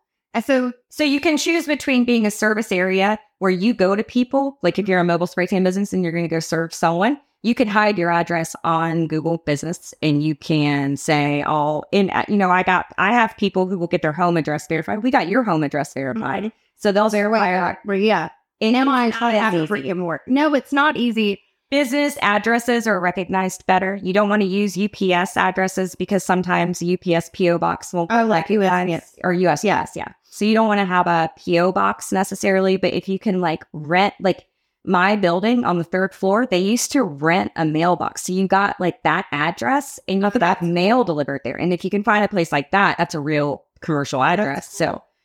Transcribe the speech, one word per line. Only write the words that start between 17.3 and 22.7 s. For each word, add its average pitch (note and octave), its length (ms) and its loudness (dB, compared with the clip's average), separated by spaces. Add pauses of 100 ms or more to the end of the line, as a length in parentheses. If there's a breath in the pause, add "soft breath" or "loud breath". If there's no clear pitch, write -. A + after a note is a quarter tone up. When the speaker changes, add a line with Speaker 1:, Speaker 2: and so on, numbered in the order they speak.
Speaker 1:
Well, G3+ 100 -2
yeah. F#3+ 360 0 (300)
Speaker 2:
And A3 160 2
Speaker 1:
Am C4 100 2
I B3+ 200 2
Speaker 2:
it's A3+ 120 -2
not A#3 140 0
Speaker 1:
have G#3+ 200 2
Speaker 2:
easy. D#3+ 140 0
Speaker 1:
freaking F3+ 380 -4
work? D#3+ 200 -6
No, D4 280 2
it's - 180 0
not C#4+ 240 0
easy. A3 460 -2 (280)
Speaker 2:
Business C#4+ 520 0
addresses A3+ 640 0